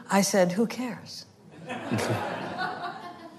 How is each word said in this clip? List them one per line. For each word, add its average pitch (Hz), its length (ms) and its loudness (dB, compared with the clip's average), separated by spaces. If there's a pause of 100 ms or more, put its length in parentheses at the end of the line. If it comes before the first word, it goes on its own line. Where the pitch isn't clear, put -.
(120)
I 196 100 8
said, 185 300 6
"Who 214 160 4
cares?" - 580 -8 (200)
<laughs> - 220 -18 (1700)